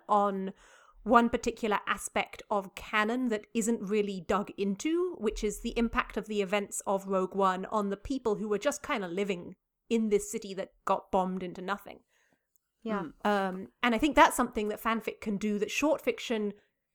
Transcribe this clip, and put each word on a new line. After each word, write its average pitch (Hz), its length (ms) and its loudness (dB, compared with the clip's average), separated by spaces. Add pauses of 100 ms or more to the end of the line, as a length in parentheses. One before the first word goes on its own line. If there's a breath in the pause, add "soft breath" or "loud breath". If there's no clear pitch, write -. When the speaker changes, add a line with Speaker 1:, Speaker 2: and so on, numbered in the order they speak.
Speaker 1:
on 196 460 2 (500 soft breath)
one 233 260 6
particular 226 580 0
aspect - 640 -4
of 196 240 -2
canon 233 540 0
that 208 240 -2
isn't 226 280 2
really 202 460 0
dug 196 300 0
into, 311 600 0
which 214 280 -2
is 208 160 -4
the 233 160 -4
impact 233 400 0
of 202 100 -6
the 208 140 -2
events 202 440 -2
of 196 220 -2
Rogue 190 280 0
One 190 320 2
on 202 220 -2
the 196 80 -4
people 247 380 -2
who 208 140 -4
were 208 80 2
just 277 260 -2
kind 233 220 -2
of 165 60 -6
living 180 440 -4 (340)
in 226 200 2
this 202 200 2
city 208 260 -8
that 185 160 -8 (120)
got - 280 0
bombed 185 300 0
into 180 200 -10
nothing. - 380 -8 (840)
Speaker 2:
Yeah. 208 200 -2 (200)
Speaker 3:
Mm. 214 60 2
Speaker 1:
Um, 190 380 0 (140)
and 233 140 2
I - 20 2
think 277 180 2
that's 294 200 8
something 233 320 0
that - 160 -4
fanfic 226 380 -4
can 202 160 -2
do 208 220 -2
that 208 120 -4
short 294 300 2
fiction 214 520 -2 (420 soft breath)